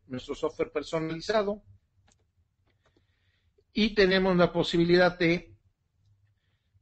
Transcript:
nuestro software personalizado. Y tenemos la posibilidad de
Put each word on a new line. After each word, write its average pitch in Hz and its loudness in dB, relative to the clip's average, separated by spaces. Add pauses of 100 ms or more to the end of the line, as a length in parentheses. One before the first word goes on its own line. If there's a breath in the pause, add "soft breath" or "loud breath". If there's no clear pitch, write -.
nuestro 131 -10
software 156 -6
personalizado. 165 -4 (2000)
Y 214 0
tenemos 190 2
la 170 4
posibilidad 175 2
de 175 -2 (1300)